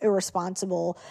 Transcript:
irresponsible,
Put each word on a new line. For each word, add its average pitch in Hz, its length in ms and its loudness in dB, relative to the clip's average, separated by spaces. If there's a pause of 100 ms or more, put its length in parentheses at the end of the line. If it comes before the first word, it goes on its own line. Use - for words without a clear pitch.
irresponsible, 185 960 0 (120)